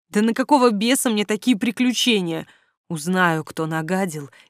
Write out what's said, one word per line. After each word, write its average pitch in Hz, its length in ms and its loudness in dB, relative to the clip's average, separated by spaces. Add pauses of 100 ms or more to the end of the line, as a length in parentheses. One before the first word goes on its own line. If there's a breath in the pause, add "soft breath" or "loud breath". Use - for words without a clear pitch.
Да 208 120 0
на 226 120 2
какого 247 380 4
беса 233 380 0
мне 208 160 0
такие 220 320 0
приключения? 208 880 0 (420 soft breath)
Узнаю, 170 540 0
кто - 220 -8
нагадил, 160 640 -4 (200 soft breath)